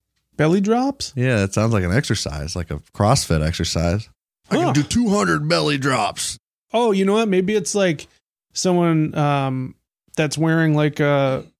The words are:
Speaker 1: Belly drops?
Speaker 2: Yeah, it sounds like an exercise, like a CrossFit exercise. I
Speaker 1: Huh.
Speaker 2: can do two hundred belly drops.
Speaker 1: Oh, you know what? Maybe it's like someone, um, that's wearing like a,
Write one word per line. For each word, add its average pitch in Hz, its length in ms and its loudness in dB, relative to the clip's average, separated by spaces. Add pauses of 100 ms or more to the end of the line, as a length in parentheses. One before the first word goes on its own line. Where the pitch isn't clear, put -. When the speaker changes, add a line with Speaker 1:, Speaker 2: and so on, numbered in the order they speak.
(380)
Speaker 1:
Belly 160 240 2
drops? 247 540 -2
Speaker 2:
Yeah, 123 280 2
it 98 100 -2
sounds 113 200 0
like 98 100 0
an 87 100 -2
exercise, 98 640 -4
like 87 140 -8
a 73 80 -6 (160)
CrossFit 101 520 2
exercise. 85 640 -2 (420)
I 208 60 2
Speaker 1:
Huh. 339 80 2
Speaker 2:
can 311 80 2
do 147 100 2
two 233 260 0
hundred 175 380 0
belly 156 300 0
drops. 127 600 -2 (340)
Speaker 1:
Oh, 233 200 2
you 190 120 2
know 196 100 2
what? 226 140 2
Maybe 190 280 0
it's 214 180 -4
like 185 340 0 (460)
someone, 170 640 0
um, 135 560 -2 (420)
that's 151 220 -2
wearing 160 380 2
like 151 240 0
a, 139 460 0 (140)